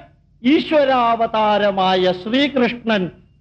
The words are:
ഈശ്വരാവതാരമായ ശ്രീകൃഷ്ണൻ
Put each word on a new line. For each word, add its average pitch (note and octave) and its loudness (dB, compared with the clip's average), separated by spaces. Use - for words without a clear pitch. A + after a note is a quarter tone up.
ഈശ്വരാവതാരമായ A3 0
ശ്രീകൃഷ്ണൻ A3+ -2